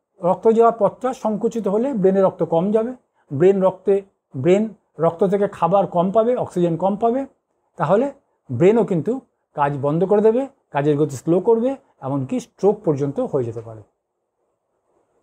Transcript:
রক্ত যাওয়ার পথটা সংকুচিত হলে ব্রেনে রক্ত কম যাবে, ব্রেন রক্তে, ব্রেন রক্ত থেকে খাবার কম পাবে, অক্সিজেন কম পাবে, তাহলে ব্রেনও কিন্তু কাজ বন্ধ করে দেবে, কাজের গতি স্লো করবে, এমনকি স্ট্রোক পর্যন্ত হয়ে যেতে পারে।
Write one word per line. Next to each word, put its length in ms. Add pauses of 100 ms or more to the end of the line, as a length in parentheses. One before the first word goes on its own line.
(240)
রক্ত 240
যাওয়ার 320
পথটা 340
সংকুচিত 540
হলে 260
ব্রেনে 280
রক্ত 220
কম 280
যাবে, 240 (380)
ব্রেন 280
রক্তে, 400 (340)
ব্রেন 380 (260)
রক্ত 240
থেকে 240
খাবার 400
কম 240
পাবে, 240
অক্সিজেন 420
কম 180
পাবে, 300 (500)
তাহলে 380 (380)
ব্রেনও 340
কিন্তু 360 (320)
কাজ 280
বন্ধ 220
করে 180
দেবে, 260 (240)
কাজের 260
গতি 180
স্লো 240
করবে, 360 (260)
এমনকি 380
স্ট্রোক 400
পর্যন্ত 400
হয়ে 240
যেতে 180
পারে। 200 (1400)